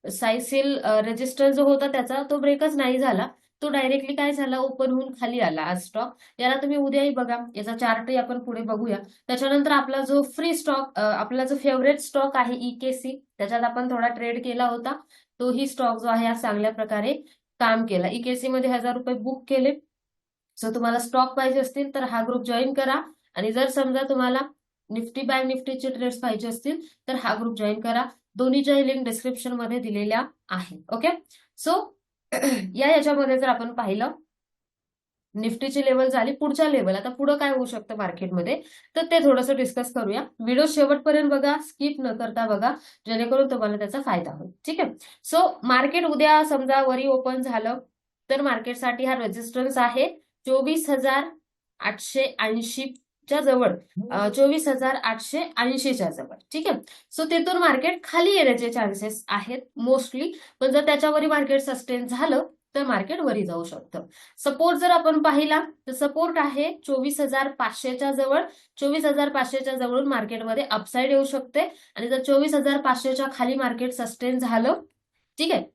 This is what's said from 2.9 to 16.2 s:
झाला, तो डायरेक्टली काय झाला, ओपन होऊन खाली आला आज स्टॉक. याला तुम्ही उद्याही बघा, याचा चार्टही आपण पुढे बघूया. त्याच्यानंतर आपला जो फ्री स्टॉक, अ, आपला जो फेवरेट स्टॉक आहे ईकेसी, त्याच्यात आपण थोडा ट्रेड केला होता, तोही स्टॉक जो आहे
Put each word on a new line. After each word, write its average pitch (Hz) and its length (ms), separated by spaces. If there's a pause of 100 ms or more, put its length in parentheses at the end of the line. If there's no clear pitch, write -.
झाला, 247 300 (340)
तो 294 60
डायरेक्टली 269 480
काय 285 160
झाला, 262 260
ओपन 262 320
होऊन 262 300
खाली 240 200
आला 160 220
आज 180 200
स्टॉक. 240 300 (260)
याला 254 180
तुम्ही 285 200
उद्याही 277 340
बघा, 240 260 (200)
याचा 220 200
चार्टही 233 400
आपण 247 220
पुढे 226 240
बघूया. 214 360 (280)
त्याच्यानंतर 269 460
आपला 269 280
जो 277 220
फ्री 320 320
स्टॉक, 269 420
अ, 208 60
आपला 214 420
जो 277 120
फेवरेट 277 440
स्टॉक 277 360
आहे 247 200
ईकेसी, 262 680 (140)
त्याच्यात 233 240
आपण 247 280
थोडा 240 180
ट्रेड 233 360
केला 247 220
होता, 233 340 (400)
तोही 254 260
स्टॉक 240 320
जो 240 100
आहे 226 180